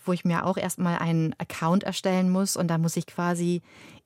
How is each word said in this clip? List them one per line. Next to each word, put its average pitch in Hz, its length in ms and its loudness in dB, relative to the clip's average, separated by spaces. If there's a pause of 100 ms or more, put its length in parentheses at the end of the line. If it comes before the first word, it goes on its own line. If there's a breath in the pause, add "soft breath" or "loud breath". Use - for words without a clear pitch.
wo 185 80 0
ich 175 100 -4
mir 170 220 2
auch 185 100 0
erstmal 180 440 -2
einen 165 380 2
Account 170 460 0
erstellen 185 460 0
muss. 190 260 0
Und 170 140 0
da 165 80 2
muss 165 180 0
ich 170 100 -2
quasi 175 560 -2 (440 loud breath)